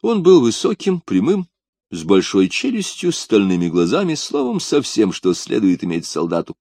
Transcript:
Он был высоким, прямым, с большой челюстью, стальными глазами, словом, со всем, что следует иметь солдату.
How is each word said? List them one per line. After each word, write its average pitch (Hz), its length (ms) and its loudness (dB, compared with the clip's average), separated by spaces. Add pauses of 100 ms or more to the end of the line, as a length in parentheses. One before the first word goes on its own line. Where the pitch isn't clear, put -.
Он 214 220 0
был 175 180 8
высоким, 185 600 -2
прямым, 170 460 0 (440)
с 85 120 -10
большой 95 460 4
челюстью, 208 600 -4
стальными 95 580 0
глазами, 113 460 0
словом, 147 440 -4
со 151 220 -2
всем, 107 320 -2
что 92 200 -2
следует 92 500 -2
иметь 85 220 -4
солдату. 85 560 -4